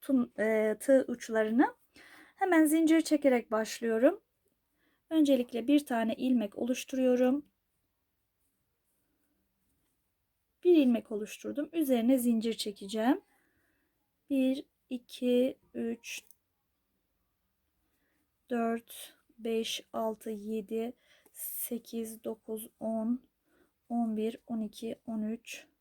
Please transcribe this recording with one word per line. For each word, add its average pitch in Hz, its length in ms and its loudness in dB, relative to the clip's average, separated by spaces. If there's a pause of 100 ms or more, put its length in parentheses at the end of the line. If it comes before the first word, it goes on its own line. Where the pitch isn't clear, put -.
Tun-, 254 380 0
e, 214 400 2
tığ 269 280 6
uçlarını. 233 680 0 (600)
Hemen 339 300 4
zincir 320 360 4
çekerek 285 500 2
başlıyorum. 226 720 0 (880)
Öncelikle 254 580 2
bir 294 180 4
tane 226 280 -2
ilmek 240 440 -2
oluşturuyorum. 254 880 0 (3250)
Bir 359 120 6
ilmek 247 360 4
oluşturdum. 214 640 -8
Üzerine 262 440 2
zincir 233 360 0
çekeceğim. 214 680 -2 (1080)
Bir, 262 360 0 (240)
iki, 247 680 -2 (160)
üç, 233 480 -10 (2250)
dört, 233 640 -6 (240)
beş, 226 560 -4
altı, 220 360 -6
yedi, 220 640 -6 (400)
sekiz, 226 920 -10
dokuz, 220 440 -10 (120)
on, 226 400 -2 (680)
on 233 280 -2
bir, 220 200 -2 (100)
on 226 140 -6
iki, 220 340 -8 (120)
on 220 140 -6
üç - 440 -8 (160)